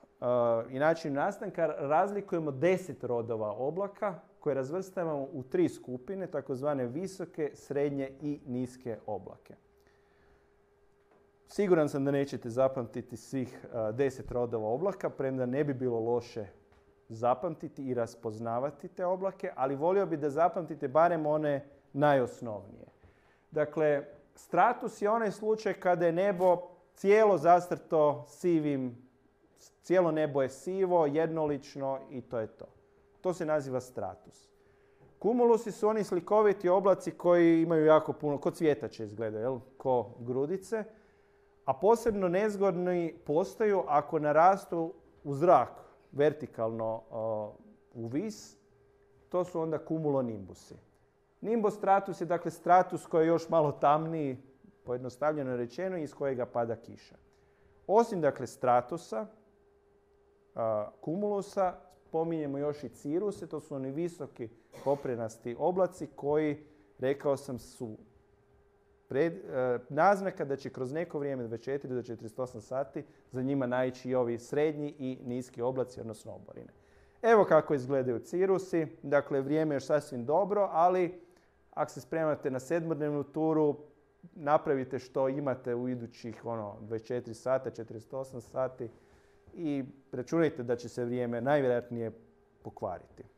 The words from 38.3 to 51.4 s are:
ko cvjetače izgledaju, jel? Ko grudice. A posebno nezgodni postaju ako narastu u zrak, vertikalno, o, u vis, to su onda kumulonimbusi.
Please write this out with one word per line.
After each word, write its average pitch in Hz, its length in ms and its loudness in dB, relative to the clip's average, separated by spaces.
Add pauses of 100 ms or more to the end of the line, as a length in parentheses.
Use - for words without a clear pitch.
ko 175 120 0
cvjetače 139 540 0
izgledaju, 107 380 -4
jel? 127 160 -2 (200)
Ko 127 400 0
grudice. 147 640 -4 (800)
A - 100 0
posebno 208 540 2
nezgodni 180 840 0 (100)
postaju 190 600 0
ako 147 320 2
narastu 165 760 4 (300)
u 143 100 -4
zrak, 139 360 6 (420)
vertikalno, 113 1000 -2
o, 110 420 -4 (420)
u 117 120 -10
vis, 180 500 -8 (720)
to 180 160 0
su 175 160 -6
onda 160 180 -2
kumulonimbusi. 135 960 -4 (640)